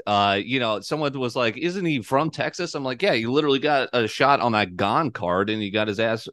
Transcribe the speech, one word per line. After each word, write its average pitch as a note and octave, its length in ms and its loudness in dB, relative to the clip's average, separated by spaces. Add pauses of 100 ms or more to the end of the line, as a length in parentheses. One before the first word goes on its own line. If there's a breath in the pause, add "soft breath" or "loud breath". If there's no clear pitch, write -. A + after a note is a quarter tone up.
Uh, G2+ 380 2
you B2+ 160 -2
know, A2 220 -2
someone D3 380 -4
was B2 160 -2
like, A#2 220 0
"Isn't F3 280 -4
he C#3+ 180 0
from D3 260 2
Texas?" D3+ 460 -6
I'm C#3+ 80 -6
like, C3 180 -6
"Yeah, F#3+ 140 2
he A2+ 100 0
literally C#3 340 2
got C3+ 340 0
a A#2 140 2
shot C#3 340 4
on A#2 100 2
that F#2+ 260 2
Gane B2 320 2
card, F#2+ 400 0
and A2 100 -2
he G2+ 120 -4
got G#2+ 160 0
his G2+ 120 -4
ass," A2+ 340 -2